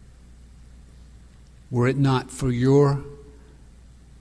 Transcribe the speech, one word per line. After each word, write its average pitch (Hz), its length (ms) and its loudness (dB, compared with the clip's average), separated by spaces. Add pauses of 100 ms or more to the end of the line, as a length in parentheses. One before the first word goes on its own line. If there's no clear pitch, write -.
(1700)
were 120 180 0
it 135 80 -2
not 131 340 0
for 135 200 -4
your 139 520 2 (1200)